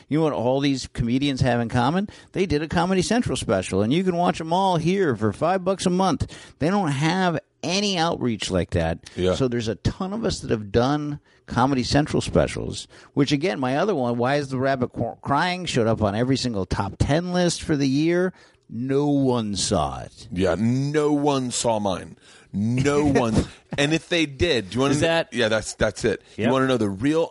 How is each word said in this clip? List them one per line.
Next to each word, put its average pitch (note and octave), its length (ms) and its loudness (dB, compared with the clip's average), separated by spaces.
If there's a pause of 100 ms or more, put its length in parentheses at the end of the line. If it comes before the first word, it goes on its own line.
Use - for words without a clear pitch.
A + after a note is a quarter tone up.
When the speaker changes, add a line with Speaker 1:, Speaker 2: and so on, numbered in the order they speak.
(100)
Speaker 1:
you C#3 80 2
know D#3+ 60 2
what D3 100 0
all B2+ 260 0
these C#3 320 0
comedians B2+ 480 0
have A#2+ 200 2
in A#2 100 -2
common? C#3+ 400 0 (220)
They F3 120 0
did D3 180 -2
a D#3+ 60 -6
Comedy F#3 320 0
Central G#3+ 380 0
special, F#2+ 420 0
and G#2+ 100 2
you F3 140 2
can F3+ 120 0
watch F3 220 0
'em E3 140 -4
all F#3 240 2
here E3 400 2
for G#2 160 0
five F3 320 0
bucks F#3+ 220 -2
a F#3 40 2
month. F3+ 360 0 (320)
They D3 100 0
don't G3 220 2
have D#3+ 480 0 (260)
any F#3+ 340 -2
outreach B2+ 540 -2
like F2 180 0
that. E2 300 -2 (160)
Speaker 2:
Yeah. F2+ 180 2
Speaker 1:
So C3 140 0
there's A#2+ 180 -4
a A2 80 -2
ton - 380 -4
of A3+ 120 -8
us - 160 -2
that C3 120 -8
have G#2+ 180 -4
done D3 480 0 (280)
Comedy B2+ 360 2
Central C#3+ 400 2
specials, C2 640 -2 (280)
which, C#3 180 2
again, D#3 260 -2
my C3 200 -2
other F#3+ 180 0
one, A#2+ 200 -2
Why B2 200 0
Is D3 120 -4
the C3 100 -6
Rabbit C3 340 -2
Qu-, - 300 -6
Crying, F3+ 420 -2
showed A#2 240 0
up A2 120 2
on G2+ 140 0
every B2 220 0
single A2+ 300 -2
top G2 340 -4
ten E3+ 320 0
list F3+ 320 0
for D#3+ 120 0
the C#3 120 0
year. E3+ 440 2 (380)
No C3+ 380 -2
one B2 480 2
saw D2 460 0
it. - 280 -18
Speaker 2:
Yeah, F2 260 2
no C#3 560 2
one C#3 380 2
saw A2+ 300 0
mine. F2 360 -4 (360)
No C3 520 2
Speaker 1:
<laughs> C#3+ 80 4 (120)
Speaker 2:
one. A2+ 100 2 (420)
And C#3+ 160 2
if D#3+ 160 -2
they E3+ 160 2
did, C3+ 460 -2
do F#2+ 60 -12
you B2 60 0
wanna C#3+ 120 4
Speaker 1:
Is D3 60 0
Speaker 2:
kn- E3 100 2
Speaker 1:
that E3 240 0
Speaker 2:
Yeah, A#2 140 2
that's, G#2+ 260 -2
that's A2 300 -2
it. G#2+ 180 0 (140)
Speaker 1:
Yep. G#2 100 0
Speaker 2:
You C3 60 2
wanna C3 160 2
know B2+ 80 4
the A2 120 2
real C#3+ 420 0